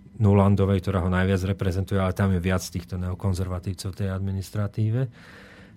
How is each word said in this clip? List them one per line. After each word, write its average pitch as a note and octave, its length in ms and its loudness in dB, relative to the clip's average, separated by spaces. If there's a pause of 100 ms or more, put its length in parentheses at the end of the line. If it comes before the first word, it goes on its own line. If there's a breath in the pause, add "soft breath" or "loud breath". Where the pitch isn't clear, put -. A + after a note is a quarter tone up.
(180)
Nulandovej, G2 640 4
ktorá F#2+ 200 -2
ho F2+ 100 0
najviac F#2 360 2
reprezentuje, F#2+ 500 -2
ale F#2 140 0
tam G2 200 0
je F2+ 100 0
viac F#2 220 0
týchto - 340 -10
neokonzervatívcov F2+ 960 -6
v - 80 -16
tej G2 80 -4
administratíve. G2+ 920 -4 (760 loud breath)